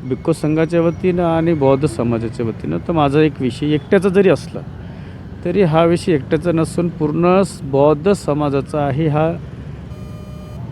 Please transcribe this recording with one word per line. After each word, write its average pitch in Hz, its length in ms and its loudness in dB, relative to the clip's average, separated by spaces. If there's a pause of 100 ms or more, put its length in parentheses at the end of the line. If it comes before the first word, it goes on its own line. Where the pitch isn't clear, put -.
भिक्खू 127 280 -4
संघाच्या 160 500 0
वतीनं 175 420 0
आणि 165 300 2
बौद्ध 139 320 4
समाजाच्या 117 600 -2
वतीनं. 143 320 -4
तर 175 140 -6
माझा 147 300 4
एक 156 180 2
विषय 131 280 -2
एकट्याचा 175 420 2
जरी 190 200 4
असला - 300 0 (840)
तरी 175 160 0
हा 160 220 4
विषय 170 280 2
एकट्याचा 156 400 0
नसून 160 380 0
पूर्ण 170 520 2
स-, - 200 -4
बौद्ध 147 500 4
समाजाचा 143 680 0
आहे. 143 280 0
हा 156 260 2 (1400)